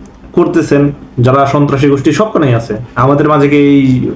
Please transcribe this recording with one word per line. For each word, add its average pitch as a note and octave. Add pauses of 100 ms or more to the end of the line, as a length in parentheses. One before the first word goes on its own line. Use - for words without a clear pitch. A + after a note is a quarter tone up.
(340)
করতেছেন, D3 (280)
যারা C3
সন্ত্রাসী C#3+
গোষ্ঠী C#3
সবখানেই C3+
আছে, A2+ (220)
আমাদের C#3+
মাঝে C#3+
কি D3
এই, C#3